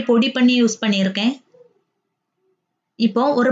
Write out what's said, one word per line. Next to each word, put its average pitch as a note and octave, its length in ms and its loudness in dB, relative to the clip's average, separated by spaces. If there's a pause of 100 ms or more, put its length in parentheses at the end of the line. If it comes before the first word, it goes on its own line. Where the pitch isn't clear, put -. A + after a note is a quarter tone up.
பொடி A#3 280 2
பண்ணி B3 240 2
யூஸ் A3+ 240 0
பண்ணியிருக்கேன். G3+ 500 -2 (1700)
இப்போ A#3 180 -2 (160)
ஒரு B3 120 0